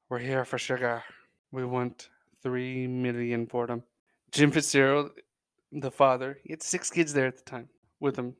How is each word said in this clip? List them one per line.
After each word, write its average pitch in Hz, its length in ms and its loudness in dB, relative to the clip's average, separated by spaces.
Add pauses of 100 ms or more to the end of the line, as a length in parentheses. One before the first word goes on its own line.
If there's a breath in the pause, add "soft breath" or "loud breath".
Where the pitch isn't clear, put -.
"We're 123 100 -4
here 131 260 -2
for 127 120 -4
Sugar. 120 460 -2 (480 loud breath)
We 131 140 -4
want 123 440 -4 (320)
three 127 460 -4
million 120 600 -2
for 120 200 -2
them." 117 160 -6 (480)
Jim 147 200 6
Fitzgerald, 143 600 4 (600)
the 135 200 -8
father, 131 520 2
he - 80 -16
had 160 100 -12
six - 280 -6
kids 160 240 0
there 135 140 4
at 127 100 -6
the - 60 -20
time - 260 -14 (300)
with 139 180 -2
him. 123 220 -6